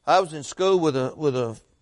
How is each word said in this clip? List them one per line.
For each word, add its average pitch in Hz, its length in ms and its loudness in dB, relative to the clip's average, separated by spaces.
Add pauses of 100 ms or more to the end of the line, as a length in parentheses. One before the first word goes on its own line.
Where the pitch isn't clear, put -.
I 170 140 4
was 175 140 -2
in 147 100 -10
school 185 360 0
with 156 160 0
a, 131 200 -4
with 147 200 -2
a 117 240 -4 (220)